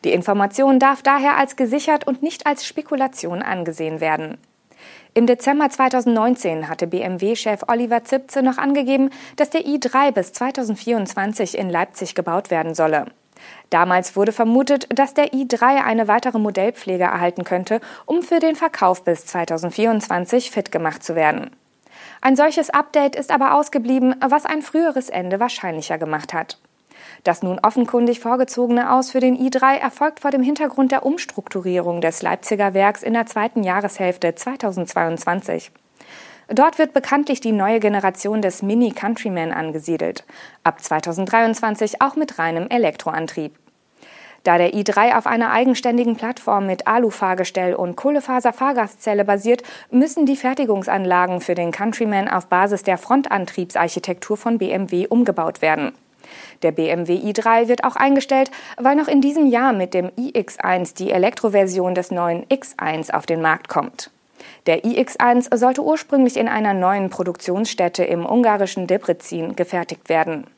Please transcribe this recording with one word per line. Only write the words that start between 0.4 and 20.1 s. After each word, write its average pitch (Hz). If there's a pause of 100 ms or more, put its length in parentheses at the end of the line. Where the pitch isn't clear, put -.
darf 269
daher 277
als 269
gesichert 294
und 262
nicht 320
als 294
Spekulation 262
angesehen 160
werden. 156 (800)
Im 233
Dezember 277
zweitausendneunzehn 233
hatte 165
B-M-W-Chef 185
Oliver 233
Zipse 269
noch 254
angegeben, 269 (260)
dass 294
der 320
i 285
drei 262
bis 190
zweitausendvierundzwanzig 220
in 190
Leipzig 175
gebaut 180
werden 160
solle. 156 (640)
Damals 180
wurde 202
vermutet, 247 (100)
dass 277
der 294
i 262
drei 247
eine 226
weitere 226
Modellpflege 196
erhalten 175
könnte, 185 (260)
um 339
für 339
den 320
Verkauf 190
bis 170
zweitausendvierundzwanzig 180